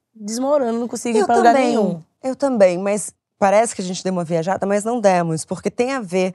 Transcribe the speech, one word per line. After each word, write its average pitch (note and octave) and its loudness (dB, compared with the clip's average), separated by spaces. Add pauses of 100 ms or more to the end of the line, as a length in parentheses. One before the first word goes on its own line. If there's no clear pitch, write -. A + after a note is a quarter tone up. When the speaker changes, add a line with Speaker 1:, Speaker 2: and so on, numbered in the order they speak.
(160)
Speaker 1:
desmorono, A#3 -2
não A#3+ -4
consigo A#3 -2
ir G#3+ 4
Speaker 2:
Eu - 2
Speaker 1:
pra A#3+ 4
lugar A#3 6
Speaker 2:
também. C4 4
Speaker 1:
nenhum. F#3+ 0 (220)
Speaker 2:
Eu C4 -4
também, G#3 2
mas G3+ -4 (260)
parece G#3 2
que - -8
a F#3 -4
gente F3+ -8
deu F#3 -4
uma F3 -2
viajada, E3+ -2
mas G3+ 0
não A#3 -2
demos. F3 2
Porque - -6
tem A#3+ -4
a C4+ -4
ver F#3 -2